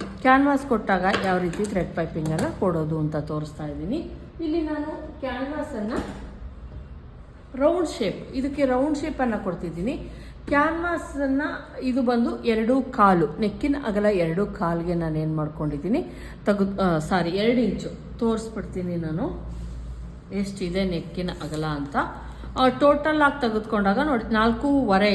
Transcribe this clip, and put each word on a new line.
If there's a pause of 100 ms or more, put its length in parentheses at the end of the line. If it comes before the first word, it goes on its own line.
(220)
ಕ್ಯಾನ್ವಾಸ್
ಕೊಟ್ಟಾಗ (200)
ಯಾವ
ರೀತಿ
ಥ್ರೆಡ್
ಪೈಪಿಂಗನ್ನು
ಕೊಡೋದು
ಅಂತ
ತೋರಿಸ್ತಾ
ಇದ್ದೀನಿ. (300)
ಇಲ್ಲಿ
ನಾನು
ಕ್ಯಾನ್ವಾಸನ್ನು (1600)
ರೌಂಡ್
ಶೇಪ್,
ಇದಕ್ಕೆ
ರೌಂಡ್
ಶೇಪನ್ನು
ಕೊಡ್ತಿದ್ದೀನಿ. (380)
ಕ್ಯಾನ್ವಾಸನ್ನು
ಇದು
ಬಂದು
ಎರಡು
ಕಾಲು,
ನೆಕ್ಕಿನ (120)
ಅಗಲ
ಎರಡು
ಕಾಲ್ಗೆ
ನಾನು
ಏನು
ಮಾಡ್ಕೊಂಡಿದ್ದೀನಿ, (440)
ತೆಗೆದು,
ಆ,
ಸಾರಿ,
ಎರಡು
ಇಂಚು
ತೋರಿಸ್ಬಿಡ್ತೀನಿ
ನಾನು (880)
ಎಷ್ಟಿದೆ
ನೆಕ್ಕಿನ (120)
ಅಗಲ
ಅಂತ. (600)
ಆ,
ಟೋಟಲ್
ಆಗಿ
ತೆಗೆದುಕೊಂಡಾಗ
ನೋಡಿ,
ನಾಲ್ಕೂವರೆ